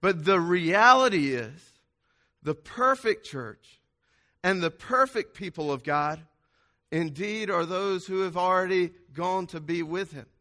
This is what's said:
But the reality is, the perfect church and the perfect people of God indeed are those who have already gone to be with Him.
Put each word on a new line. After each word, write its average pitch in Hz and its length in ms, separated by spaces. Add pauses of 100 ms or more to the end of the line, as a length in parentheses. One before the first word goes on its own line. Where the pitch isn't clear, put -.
But 175 240
the 190 160
reality 180 920
is, 123 400 (720)
the 156 120
perfect 247 720
church - 540 (600)
and 185 180
the 165 120
perfect 254 600
people 160 360
of 135 140
God 151 360 (720)
indeed 175 580
are 175 160
those 185 420
who 190 160
have 175 140
already 185 540 (240)
gone 185 320
to 165 140
be 165 220
with 170 280
Him. 143 160 (140)